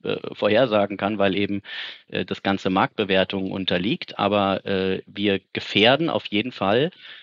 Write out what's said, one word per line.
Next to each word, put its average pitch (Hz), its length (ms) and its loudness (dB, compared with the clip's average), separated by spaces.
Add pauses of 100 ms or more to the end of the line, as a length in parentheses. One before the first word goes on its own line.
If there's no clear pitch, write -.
äh, 101 140 -4 (160)
vorhersagen 107 640 2
kann, 101 220 -2
weil 98 180 2
eben, 101 260 -2 (460)
äh, 95 160 -4
das - 180 -8
ganze 98 280 0
Marktbewertung 95 800 0
unterliegt. 95 680 -2
Aber, 101 460 2
äh, 95 420 -2
wir 98 340 0 (120)
gefährden 135 560 4
auf - 180 -2
jeden 113 240 -2
Fall 120 400 0 (320)